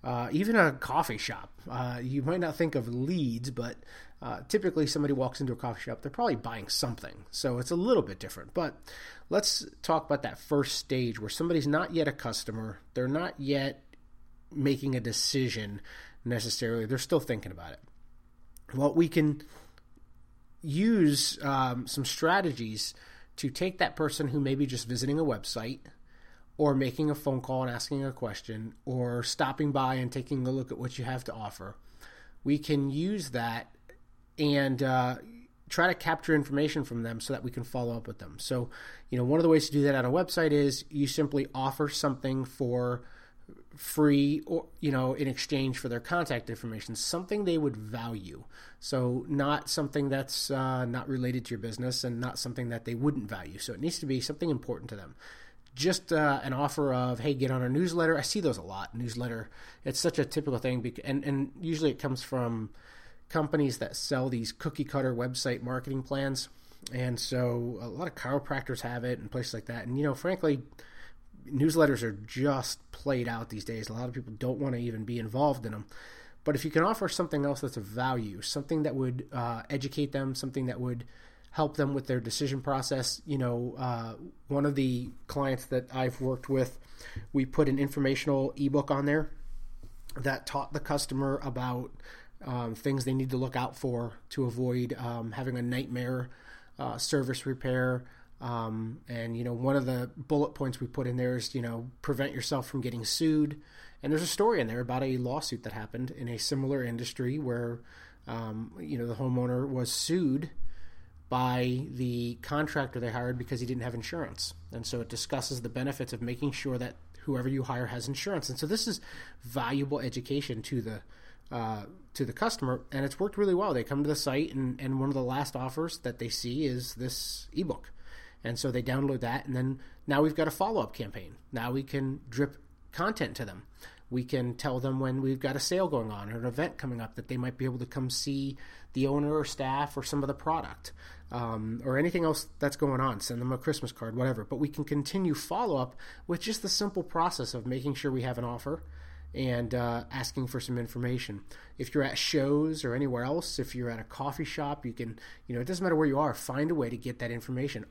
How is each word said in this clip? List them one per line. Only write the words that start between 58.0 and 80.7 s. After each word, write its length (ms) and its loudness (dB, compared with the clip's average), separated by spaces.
I 60 0
see 160 0
those 180 4
a 60 -10
lot, 320 -8
newsletter. 560 -4
It's 140 -2
such 180 4
a 80 4
typical 320 0
thing, 240 0
bec-, 220 -4
and, 200 0
and 280 0
usually 300 2
it 80 -6
comes 240 -2
from 480 0
companies 480 2
that 180 -6
sell 320 0
these 240 0
cookie 340 -4
cutter 280 2
website 480 0
marketing 400 -2
plans. 480 -2
And 280 0
so 600 0
a 80 -8
lot 200 -6
of 80 -8
chiropractors 640 -2
have 220 -4
it 160 -2
and 100 -10
places 240 -4
like 140 -8
that. 180 -6
And, 120 -2
you 60 2
know, 120 2
frankly, 480 2
newsletters 580 6
are 80 0
just 680 0
played 340 0
out 240 -4
these 140 -8
days. 240 -6
A 60 -8
lot 160 -4
of 40 -8
people 240 -8
don't 220 0
wanna 180 0
even 280 -2
be 120 -4
involved 480 2
in 80 -4
'em. 120 -8
But 120 4
if 100 -2
you 60 -2
can 120 6
offer 240 4
something 380 0
else 160 0
that's 160 -4
of 80 -4
value, 560 -2
something 420 0
that 120 0
would, 360 0
uh, 380 -2
educate 420 -2
them, 240 0
something 300 -2
that 160 -2